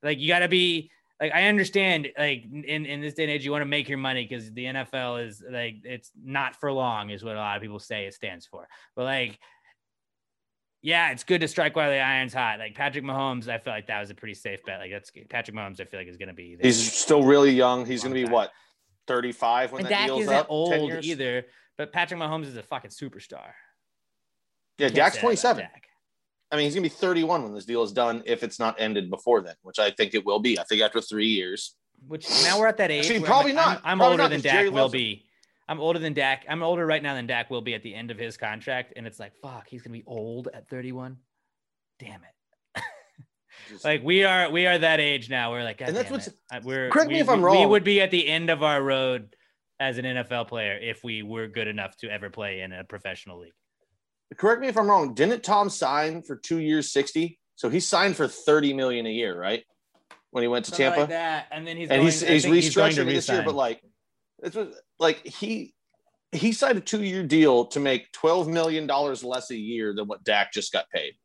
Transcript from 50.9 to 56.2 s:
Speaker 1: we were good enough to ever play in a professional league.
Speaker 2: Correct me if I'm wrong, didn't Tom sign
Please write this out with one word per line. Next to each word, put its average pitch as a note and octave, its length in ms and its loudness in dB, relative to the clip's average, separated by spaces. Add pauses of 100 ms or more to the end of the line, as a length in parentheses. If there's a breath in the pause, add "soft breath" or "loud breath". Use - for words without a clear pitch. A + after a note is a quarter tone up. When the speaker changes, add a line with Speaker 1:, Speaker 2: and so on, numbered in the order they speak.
Speaker 1:
we A2 180 -8
were A2 260 -8
good G#2+ 200 -6
enough G#2 300 -8
to A#2 100 -12
ever G#2 220 -8
play G2 300 -8
in F#2 120 -10
a F#2 120 -12
professional F#2 560 -14
league. E2+ 120 -20 (840)
Speaker 2:
Correct A3+ 240 2
me C4+ 80 -4
if A3 80 -2
I'm G#3 120 2
wrong, D#3+ 260 4
didn't G#3 280 2
Tom G3+ 280 2
sign D#3 520 -2